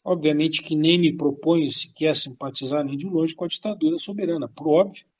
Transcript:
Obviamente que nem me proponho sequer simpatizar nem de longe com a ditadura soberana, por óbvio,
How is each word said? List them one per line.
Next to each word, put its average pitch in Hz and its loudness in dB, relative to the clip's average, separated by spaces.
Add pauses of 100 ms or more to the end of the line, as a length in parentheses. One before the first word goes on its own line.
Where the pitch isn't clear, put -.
Obviamente 156 0
que 160 -4
nem 160 4
me 165 4
proponho 147 0
sequer - -2
simpatizar 139 -4
nem 139 -6
de 156 -6
longe 165 0
com - -8
a 175 -4
ditadura 170 -2
soberana, 170 -4
por 156 -8
óbvio, 180 2 (160)